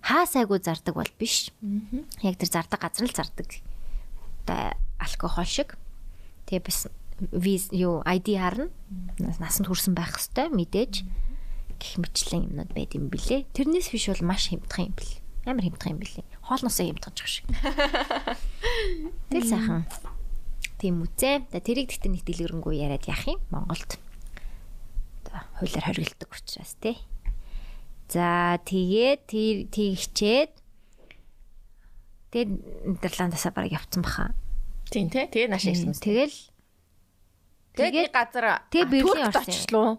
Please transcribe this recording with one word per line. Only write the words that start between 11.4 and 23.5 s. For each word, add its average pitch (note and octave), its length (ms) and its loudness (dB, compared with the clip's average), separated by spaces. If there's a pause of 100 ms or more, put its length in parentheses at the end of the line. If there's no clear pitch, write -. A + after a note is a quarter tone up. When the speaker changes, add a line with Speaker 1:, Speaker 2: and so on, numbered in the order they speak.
Speaker 1:
Гэх - 160 -6
мэтлэн - 440 0 (120)
юмнууд - 240 -6
байд - 160 -4
юм C#3+ 160 -2
билээ. - 480 0
Тэрнээс D#4+ 320 2
биш G#3+ 240 -2
бол - 140 0
маш F#3 260 2
хямдхан F3+ 380 -4
юм - 60 -2
бэл. - 200 -4 (320)
Амар A#3+ 160 2
хямдхан D3+ 320 -2
юм F#3 40 -6
билээ. - 240 -8 (200)
Хоолносоо B3 400 2
хямдхан E3 320 -6
ч - 80 -6
шиг. - 240 -4
Speaker 2:
<laughs> D4+ 1800 0
Speaker 1:
Тэгэл C4 120 2
Speaker 2:
Мм. A3+ 40 2
Speaker 1:
сайхан. G#3+ 320 2 (960)
Тийм F3 280 2
үзээ. C4+ 440 2
За, A#3+ 120 -6
тэрийг B3+ 320 0
гэхдээ - 160 0
нэг F#3 160 0
дэлгэрэнгүй E3 480 -2 (120)
яриад C#3+ 200 0
яах - 200 -2
юм? - 240 0
Монголд. - 480 -2 (1300)